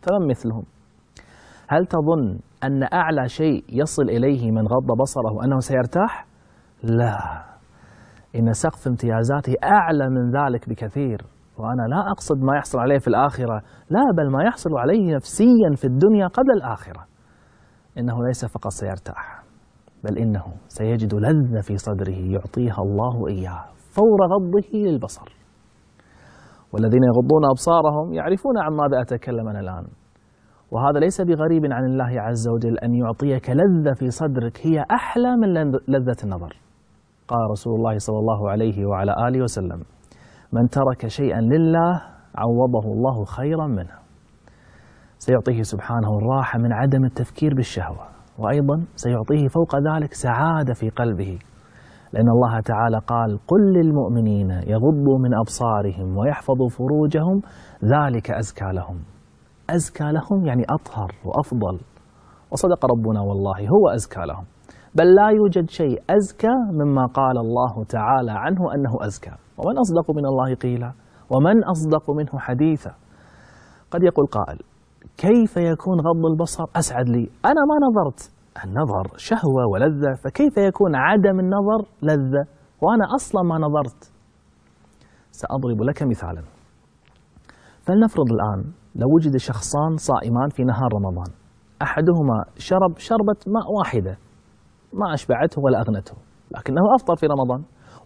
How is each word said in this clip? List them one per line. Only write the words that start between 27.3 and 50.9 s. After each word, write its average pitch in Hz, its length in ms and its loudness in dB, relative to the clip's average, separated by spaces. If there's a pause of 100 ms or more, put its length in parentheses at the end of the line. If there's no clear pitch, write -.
أبصارهم 156 640 0
يعرفون 185 440 -2
عن 156 160 -2
ماذا 139 280 0
أتكلم 117 460 -6
أنا 104 120 -6
الآن، 92 260 -10 (840)
وهذا 139 280 2
ليس 185 220 2
بغريب 160 500 2
عن 127 140 -2
الله 127 360 -2
عز 113 260 -2
وجل، 117 300 0
أن 120 160 0
يعطيك 123 560 0
لذة 156 440 4
في 127 160 -2
صدرك 123 580 -4
هي 160 240 2
أحلى 240 460 0
من 208 160 2
لذ-، 147 340 0
لذة 131 360 0
النظر. 87 300 -8 (760)
قال 117 240 0
رسول 113 240 -4
الله 113 220 0
صلى 107 220 -4
الله 107 300 0
عليه 104 360 0
وعلى 98 260 0 (160)
آله 131 140 0
وسلم: 92 420 -6 (720)
"من 117 140 4
ترك 127 400 0
شيئا 113 340 -2
لله 165 600 2 (340)
عوضه 117 580 0
الله 117 320 -2
خيرا 156 420 -4
منه". 92 280 -6 (1200)
سيعطيه 120 440 0
سبحانه 107 560 -2
الراحة 123 420 -2
من 117 140 0
عدم 131 320 2
التفكير 139 500 -2
بالشهوة، 92 520 -6 (320)
وأيضا 143 460 0 (100)
سيعطيه 123 520 0
فوق 165 280 0
ذلك 151 380 -2
سعادة 135 600 0
في 110 160 -4
قلبه، 98 500 -4 (760)